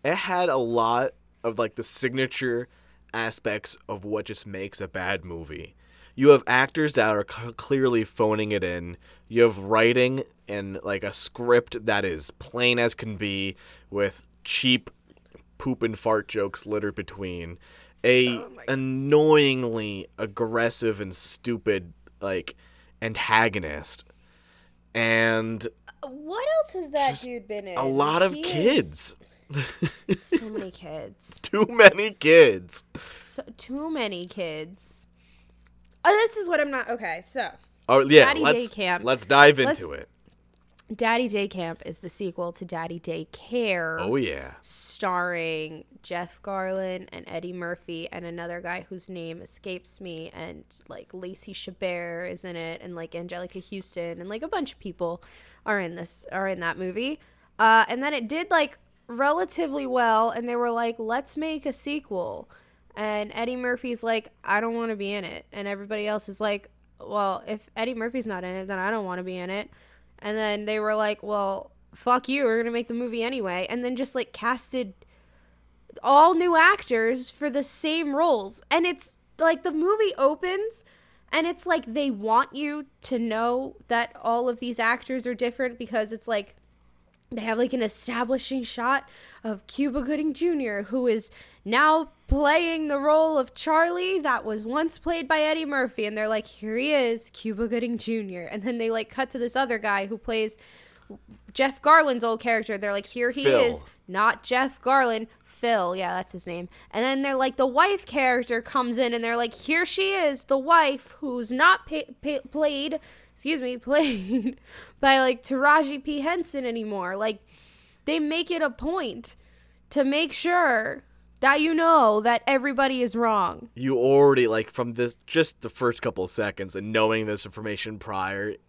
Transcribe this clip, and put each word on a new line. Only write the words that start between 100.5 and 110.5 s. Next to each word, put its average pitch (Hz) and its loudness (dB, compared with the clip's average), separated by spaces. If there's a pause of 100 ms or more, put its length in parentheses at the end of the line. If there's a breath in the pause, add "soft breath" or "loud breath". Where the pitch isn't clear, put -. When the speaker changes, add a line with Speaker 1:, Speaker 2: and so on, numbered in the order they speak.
Speaker 2:
Jeff 269 0
Garland's 294 6
old 226 0
character. 226 0
They're 202 -4
like, 202 -6
"Here 240 -2
he 269 -6
Speaker 1:
Phil. 262 6
Speaker 2:
is, 240 2 (240 soft breath)
not 202 0
Jeff 254 -2
Garland, 240 2 (160 soft breath)
Phil." 196 0
Yeah, 180 -4
that's 185 -8
his 180 -12
name. 175 -10 (220 soft breath)
And 220 -2
then 269 0
they're 277 -2
like, 262 0
the 262 4
wife 349 2
character 247 0
comes 240 -2
in, 240 0
and 233 -4
they're 233 -2
like, 233 -2
"Here 330 0
she 381 -2
is, 302 0
the 269 2